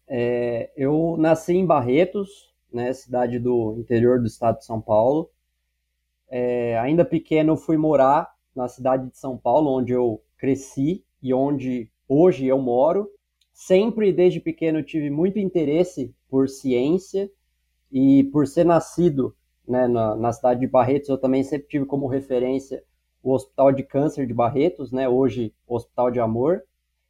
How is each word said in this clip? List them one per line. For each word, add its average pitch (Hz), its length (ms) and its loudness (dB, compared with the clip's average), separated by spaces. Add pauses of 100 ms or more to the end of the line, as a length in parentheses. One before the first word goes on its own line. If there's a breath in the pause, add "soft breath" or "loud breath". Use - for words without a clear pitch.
é, 120 680 -4
eu 156 400 0
nasci 160 380 0
em 185 100 2
Barretos, 165 880 0 (200)
né, 120 200 -4
cidade 123 460 -4
do 117 400 -2
interior 120 400 2
do 117 80 -2
estado 113 320 -2
de - 80 -20
São 113 140 -6
Paulo. 123 500 0 (1040)
É, 123 440 -2
ainda 151 260 2
pequeno, 156 480 0
eu 151 60 0
fui 160 180 -2
morar 151 500 2 (300)
na 123 100 -6
cidade 131 400 -2
de - 120 -20
São 131 180 -10
Paulo, 139 340 2
onde 123 220 0
eu 123 300 0 (160)
cresci 135 640 -4 (180)
e 127 120 -2
onde 127 560 -4 (180)
hoje 143 380 2
eu 131 120 2
moro. 131 480 0 (460)
Sempre, 214 580 0
desde 170 300 2
pequeno, 160 380 -2
eu 147 40 -4
tive 147 280 -6
muito 190 280 -2
interesse 165 800 -2 (140)
por 135 180 2
ciência 151 840 -2 (600)
e 135 420 6
por 143 140 2
ser 170 180 0
nascido, 160 720 0 (320)
né, 123 180 0
na, 113 300 0
na 113 160 -2
cidade 123 280 0
de 131 60 -2
Barretos, 131 440 0
eu 131 80 -2
também 131 240 0
sempre 139 260 -6
tive 143 160 -2
como 139 220 -6
referência 131 760 -4 (400)
o 131 120 0
Hospital 135 360 2
de 139 120 0
Câncer 143 440 -2
de 113 60 -6
Barretos, 120 580 -2
né, 131 160 -2
hoje 123 460 0 (140)
Hospital 123 440 -2
de 120 80 -4
Amor, 117 440 -2 (480)